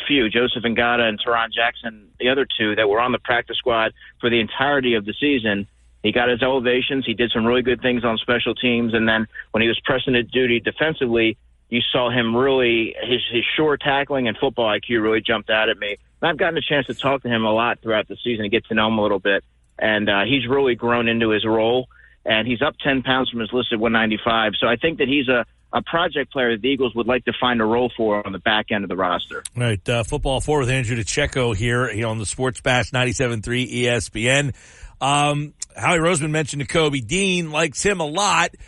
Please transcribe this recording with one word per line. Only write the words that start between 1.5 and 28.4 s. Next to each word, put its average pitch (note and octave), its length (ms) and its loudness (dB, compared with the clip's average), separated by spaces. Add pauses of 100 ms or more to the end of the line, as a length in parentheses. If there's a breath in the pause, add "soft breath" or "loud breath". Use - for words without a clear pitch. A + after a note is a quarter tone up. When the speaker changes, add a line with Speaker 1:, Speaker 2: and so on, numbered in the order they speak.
Speaker 1:
Jackson, A2+ 560 -4 (100)
the B2 100 0
other C3+ 160 2
two G#2+ 300 -2
that G#2+ 120 2
were G#2 120 2
on B2 120 2
the A2+ 80 0
practice A#2+ 380 -2
squad A2+ 360 0 (280 loud breath)
for A#2+ 80 0
the A#2 100 2
entirety C3+ 560 0
of G#2 100 -2
the G#2 140 -6
season. A2 480 0 (360)
He G#2+ 80 2
got B2 180 2
his B2 140 0
elevations. B2+ 640 0
He A#2 80 -2
did A2+ 200 0
some A2+ 120 0
really B2 160 2
good A#2+ 200 0
things B2 220 0
on A2+ 140 0
special A#2 380 -2
teams. A#2 380 0
And A2+ 140 2
then A2 180 2 (260 loud breath)
when A2 100 0
he A#2 60 2
was A2 180 0
pressing C3 300 0
at A#2+ 140 0
duty A#2+ 300 2
defensively, A#2 800 0 (320)
you A#2+ 120 0 (100)
saw B2 180 2
him A#2 260 0
really, B2 640 2
his, A#2+ 200 0 (100)
his A#2 120 0 (120)
sure D3+ 220 2
tackling C#3 500 0
and G#2+ 100 -2
football A#2+ 300 0
I G#2 120 0
Q A#2 220 -2
really A2 200 0
jumped A2 280 -2
out A2 200 2
at G2+ 80 0
me. G2+ 180 -6 (260)
And D#3+ 80 0
I've D#3 80 -2
gotten E3 200 0
a C#3+ 40 -4
chance C#3+ 260 -2
to A#2+ 60 -6
talk C3+ 300 -2
to A#2+ 60 -4
him A2+ 160 0
a G#2+ 80 2
lot A2+ 280 0
throughout A2 260 0
the G2 160 -14
season A2 220 -2
and G2+ 60 -4
get A2 140 0
to - 80 -6
know A2 140 4
him A2+ 100 2
a G#2+ 40 2
little G2+ 180 2
bit. G2 240 0 (360)
And, G#2 300 0
uh, G2+ 160 2
he's B2+ 220 0
really C3+ 280 2
grown A#2+ 320 0
into A2+ 220 2
his G#2+ 160 2
role, A2+ 420 2 (380 soft breath)
and A2 220 0
he's A#2+ 140 0
up D3 220 0
ten C3+ 180 0
pounds C3 280 0
from A#2 100 -6
his G#2+ 120 -6
listed A#2+ 280 -2
one A2+ 120 2
ninety-five. A2+ 680 2
So B2+ 80 2
I A#2 80 2
think E3 240 -2
that C#3 80 0
he's C3+ 200 0
a, B2 180 2 (280)
a A#2 80 0
project D3 500 -2
player B2 200 0
that G#2+ 100 -2
the A#2+ 60 0
Eagles B2+ 260 0
would A2+ 140 -2
like B2+ 180 0
to A#2 140 -2
find B2 200 0
a A2 60 2
role A#2+ 320 2
for G#2 280 0
on G2 80 -8
the F#2+ 60 -8
back G#2+ 320 0